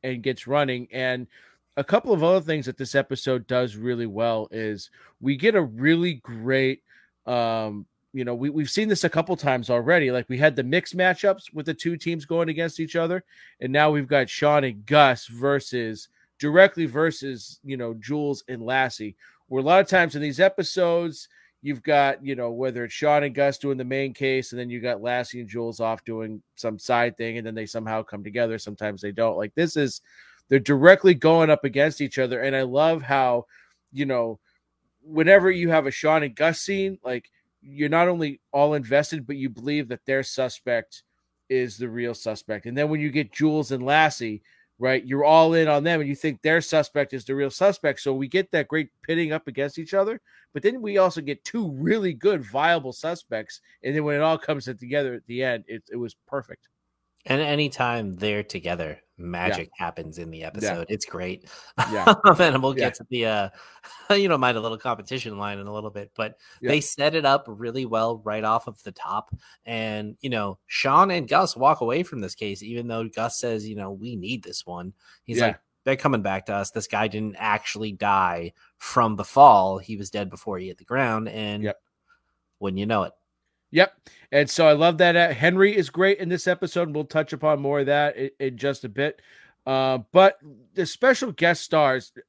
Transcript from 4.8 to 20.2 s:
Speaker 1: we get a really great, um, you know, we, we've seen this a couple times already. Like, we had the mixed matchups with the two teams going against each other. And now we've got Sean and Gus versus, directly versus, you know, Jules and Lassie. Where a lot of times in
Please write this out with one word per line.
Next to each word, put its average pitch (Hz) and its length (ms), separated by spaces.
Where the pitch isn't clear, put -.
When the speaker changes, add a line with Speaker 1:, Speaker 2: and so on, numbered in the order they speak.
Speaker 1:
we 135 160
get 208 200
a 190 60
really 151 520
great, 131 680
um, 113 600
you 127 100
know, 123 100
we, 131 160
we've 147 200
seen 214 180
this 196 160
a 170 60
couple 165 260
times 127 320
already. 131 420
Like, 123 200
we 127 80
had 147 180
the 131 80
mixed 165 320
matchups 185 560
with 151 140
the 160 80
two 170 240
teams 165 260
going 165 240
against 160 320
each 160 160
other. 170 280
And 131 120
now 151 180
we've 143 180
got 139 220
Sean 147 340
and 107 220
Gus 139 400
versus, 120 800
directly 170 480
versus, 139 760
you 135 140
know, 117 180
Jules 139 540
and 120 140
Lassie. 120 540
Where 131 140
a 131 60
lot 185 140
of - 80
times 170 260
in 147 80